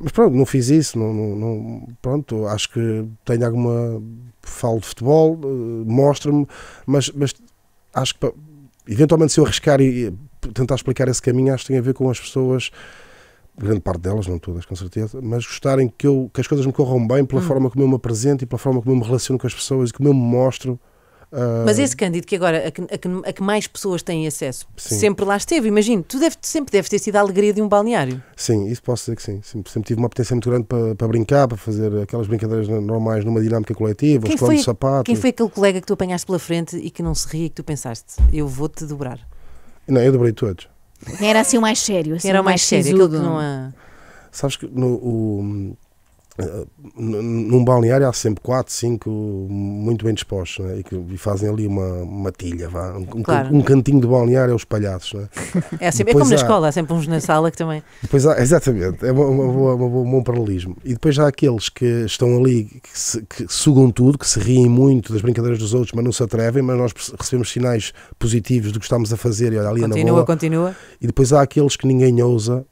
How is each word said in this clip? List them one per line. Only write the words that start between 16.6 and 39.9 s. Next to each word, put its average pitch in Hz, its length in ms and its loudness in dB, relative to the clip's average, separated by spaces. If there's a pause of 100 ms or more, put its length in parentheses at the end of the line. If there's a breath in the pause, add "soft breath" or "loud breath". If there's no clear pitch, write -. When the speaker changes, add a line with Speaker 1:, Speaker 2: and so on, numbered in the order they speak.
Speaker 1:
me 135 80 -2
corram 127 340 0
bem 135 200 2
pela 135 160 -2
Speaker 2:
Hum. - 20 -2
Speaker 1:
forma 135 260 0
como 139 140 0
eu 135 40 4
me 135 80 4
apresento 123 460 -2
e 127 40 -8
pela 120 120 -6
forma 127 220 0
como 127 140 0
eu 127 40 4
me 117 60 -2
relaciono 123 340 -2
com 120 80 -6
as 113 80 -6
pessoas 131 360 -2
e - 20 -14
como 139 160 0
eu 143 60 6
me 135 60 2
mostro. 123 600 0 (500 soft breath)
Ah, 120 360 -2
Speaker 2:
Mas 214 120 4
esse 127 160 0
Cândido 175 320 -4
que - 80 -6
agora, 165 340 0
a - 20 -10
que, - 120 -10
a 180 160 -8
que, - 100 -8 (180)
a 190 80 -6
que - 80 -8
mais 202 240 0
pessoas 180 360 -6
têm 160 240 -4
acesso, 143 400 -8 (120)
Speaker 1:
Sim. - 180 -6
Speaker 2:
sempre 202 300 0
lá 202 100 2
esteve, 220 320 0
imagino. 214 340 2
Tu 254 160 -8
deve, 320 220 2
sempre 294 320 -6
deves 196 160 2
ter 208 100 0
sido 202 180 -2
a 202 40 4
alegria 202 320 2
de 202 80 0
um 214 80 0
balneário. 190 520 0 (140)
Speaker 1:
Sim, 107 320 -2
isso 120 160 -8
posso 123 220 -4
dizer 117 120 -6
que - 60 -12
sim. 101 200 -8
Sempre, - 280 -14
sempre 113 180 -6
tive 117 120 0
uma 120 80 0
potência 123 260 -2
muito 120 140 -2
grande 123 160 0
para, 113 300 -2
para 113 120 -4
brincar, 117 400 2
para 120 120 -4
fazer 107 440 -2
aquelas 110 240 -6
brincadeiras 110 400 -2
no-, 107 140 -2
normais 110 460 -2
numa 113 160 0
dinâmica 110 320 0
coletiva, 110 520 0
Speaker 2:
Quem 311 100 0
Speaker 1:
os - 40 0
clones 123 160 4
Speaker 2:
foi, - 0 -
Speaker 1:
de 285 80 2
sapato. 135 400 0
Speaker 2:
quem 123 120 0
foi 247 140 2
aquele 233 200 0
colega 196 320 2
que - 40 -14
tu 208 60 0
apanhaste 180 340 -4
pela 185 120 -2
frente 170 400 -6
e 165 120 -10
que - 120 -10
não 165 120 -2
se - 140 -4
ria 160 180 -4
e - 40 -4
que - 60 -16
tu 165 60 -12
pensaste, 131 520 -10 (180)
"Eu 151 160 0
vou-te 147 380 -6
dobrar"? 139 340 -8 (640 soft breath)
Speaker 1:
Não, 131 140 4